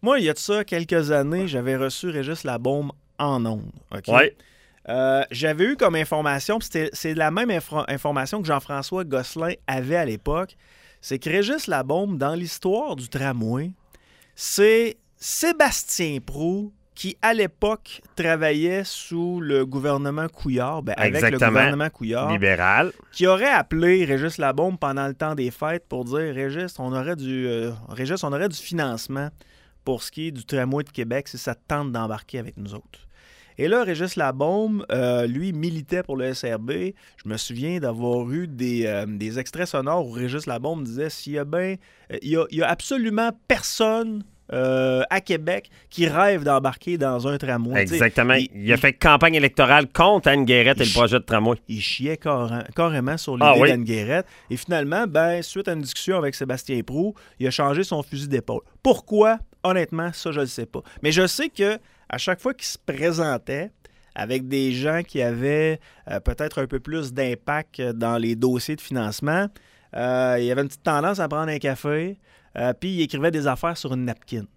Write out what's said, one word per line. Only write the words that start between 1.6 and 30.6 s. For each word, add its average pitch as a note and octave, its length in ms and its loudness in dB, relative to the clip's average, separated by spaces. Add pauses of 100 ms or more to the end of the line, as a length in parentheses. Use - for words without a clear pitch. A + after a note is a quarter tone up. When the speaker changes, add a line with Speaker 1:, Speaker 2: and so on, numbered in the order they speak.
Speaker 1:
reçu C3+ 320 -4
Régis D3+ 340 -6
Labaume C#3 480 -2 (280)
en C3+ 260 0
ondes, A2 260 -4 (240)
ok ? G2 140 -10
Speaker 2:
Ouais. C3 260 6 (540)
Speaker 1:
Euh, C3+ 420 2
j'avais D3+ 340 0
eu C4+ 100 0
comme G3 200 4
information, D3+ 640 0
puis A3+ 140 -8
c'était, D#3 220 -2
c'est D#3 200 -4
la D#3 160 2
même A3 220 0
infra-, D#3 360 -2
information C#3 540 -2
que E3 60 -6
Jean-François C#3+ 560 -4
Gosselin D#3 500 -4 (140)
avait C3 280 -2
à F3 100 2
l'époque, D3 500 -4 (460)
c'est C3+ 180 -6
que D#3 100 -6
Régis G3+ 380 0
Labaume, E3 500 -2
dans C#3 160 0
l'histoire F#3 640 -4
du B2+ 140 -12
tramway, C3 640 -2 (640)
c'est A3 640 2 (200)
Sébastien C4+ 1080 0
Proulx F3+ 460 -4 (220)
qui, - 280 -8
à A3+ 120 4
l'époque, G#3+ 680 -2 (140)
travaillait D#3+ 680 2
sous F3 560 -4
le C#3 260 2
gouvernement C#3+ 640 -2
Couillard, C#3 560 -2
ben, G#2+ 140 -4
avec G#2 160 2
le C#3+ 40 2
Speaker 2:
Exactement. A#2+ 340 6
Speaker 1:
gouvernement C#3+ 380 4
Couillard, B2 420 -4
Speaker 2:
Libéral. G2 600 4 (200)
Speaker 1:
qui F3 140 0
aurait F#3+ 240 6
appelé F3 560 4
Régis C#3 320 0
Labaume D#3 400 0
pendant C#3 300 -2
le C#3 80 -6
temps D#3 180 -4
des C3 180 -2
fêtes D#3+ 380 -6
pour B2+ 160 -6
dire, « B2 120 -4 (180)
Régis, C#3+ 440 -6
on B2+ 140 -6
aurait C3+ 220 -4
du, C3 320 -4
euh, A#2 240 -2 (180)
Régis, C3 340 -6
on D3 100 -2
aurait F3 160 0
du D#3 80 -10
financement C#3 720 -6 (540)
pour B2+ 200 -4
ce - 80 -12
qui D#3 160 -8
est E3 40 -8
du B2+ 140 -12
tramway C#3 380 -2